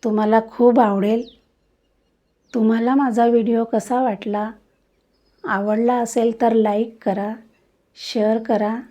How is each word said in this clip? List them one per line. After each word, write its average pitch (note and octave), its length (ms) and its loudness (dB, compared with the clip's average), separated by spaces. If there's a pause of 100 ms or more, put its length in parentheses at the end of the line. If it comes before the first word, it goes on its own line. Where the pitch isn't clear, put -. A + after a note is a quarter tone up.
तुम्हाला G#3+ 380 2 (100)
खूप A#3+ 300 4
आवडेल. G#3 420 0 (1300)
तुम्हाला A3+ 400 0
माझा A#3+ 320 2
व्हिडिओ A#3 380 2
कसा A#3 380 -2
वाटला, G#3 480 -4 (960)
आवडला A3 500 0
असेल A#3 460 -2
तर A#3 120 2
लाईक A3 500 0
करा, G3+ 300 -4 (680)
शेअर A3 400 -2
करा A3 360 -2 (160)